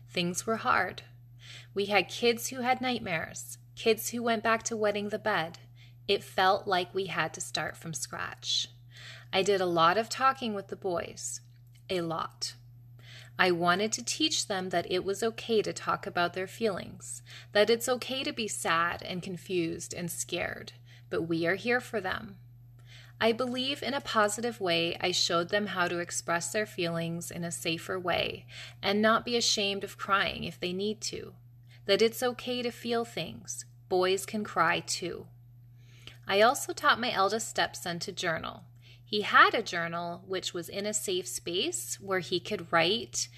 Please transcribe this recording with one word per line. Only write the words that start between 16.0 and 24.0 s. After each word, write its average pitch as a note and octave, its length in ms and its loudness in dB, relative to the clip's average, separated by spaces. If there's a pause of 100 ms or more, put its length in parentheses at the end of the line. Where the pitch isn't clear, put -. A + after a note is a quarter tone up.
about F3 260 0
their F#3 140 -4
feelings, - 760 -6 (320)
that G#3 160 6
it's A#3 180 2
okay C4 380 -2
to D4 80 -4
be A3+ 160 -4
sad E3+ 540 0
and F3+ 200 -6
confused E3+ 720 -4
and E3+ 180 -4
scared, - 600 -6 (380)
but E3+ 180 -2
we E3 180 0
are F3+ 100 2
here A#3+ 240 0
for A#3 200 -6
them. - 380 -6 (840)
I A3+ 120 6
believe B3+ 500 -2
in C4+ 100 -2
a C#4 80 -2